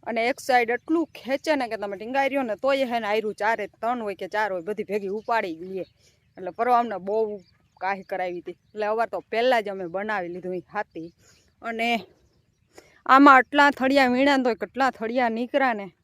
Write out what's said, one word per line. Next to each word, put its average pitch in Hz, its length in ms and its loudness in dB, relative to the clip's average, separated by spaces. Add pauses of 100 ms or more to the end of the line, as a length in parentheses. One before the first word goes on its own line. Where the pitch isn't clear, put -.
અને 226 260 -4
એક 277 180 -4
સાઈડ 247 280 2
એટલું 320 300 -2 (120)
ખેંચે 277 380 -4
ને 262 160 -2
કે 220 100 -6
તમે 202 160 -6
ટીંગાઈ 262 320 0
રહ્યો 269 160 -2
ને 214 180 -4
તોય 269 280 2
હે 240 80 -2
ને 220 80 -6
આયરું 214 340 -2
ચારે 208 320 0
ત્રણ 240 320 -4
હોય 202 160 -6
કે 190 140 -8
ચાર 208 180 -2
હોય 175 140 -6
બધી 208 220 -6
ભેગી 196 300 -4
ઉપાડી 214 360 -2 (180)
લે. 185 120 -6 (520)
એટલે 185 200 -10
પરવા 240 240 4
અમને 220 160 -4 (100)
બહુ 208 120 0 (640)
કાહી 190 300 -6
કરાવી 180 300 -4
હતી, 180 160 -14 (120)
એટલે 214 240 -6
અવાર 226 200 -2
તો 175 180 -8
પહેલાં 233 340 2
જ - 80 -8
અમે 190 200 -8
બનાવી 190 400 -4
લીધું 180 260 -8
ઈ 170 140 -18
હાથી. 175 360 -8 (520)
અને 226 260 -4 (1300)
આમાં 269 240 10
આટલા 285 400 6
થળિયા 262 380 4
વીણ્યા 277 220 4
ને 262 80 0
તોય 226 180 0
કેટલા 247 340 0
થળિયા 233 400 -2
નીકળ્યા 247 420 0
ને 196 80 -10 (160)